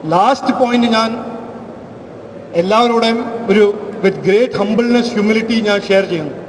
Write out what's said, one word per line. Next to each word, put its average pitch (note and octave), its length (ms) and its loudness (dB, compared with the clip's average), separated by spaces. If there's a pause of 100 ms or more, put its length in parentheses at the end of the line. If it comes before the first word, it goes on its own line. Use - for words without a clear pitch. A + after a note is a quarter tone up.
(120)
ലാസ്റ്റ് A#3+ 480 2
പോയിന്റ് A#3+ 260 2 (100)
ഞാൻ A3+ 140 0 (1500)
എല്ലാവരോടും A3+ 880 2
ഒരു G#3 140 6 (400)
with F#3 120 2 (120)
great A3+ 320 4
humbleness, A#3 560 2
humility A3 400 2 (120)
ഞാൻ G3+ 200 2
ഷെയർ G3 220 4
ചെയ്യുന്നു. D3+ 260 -4 (120)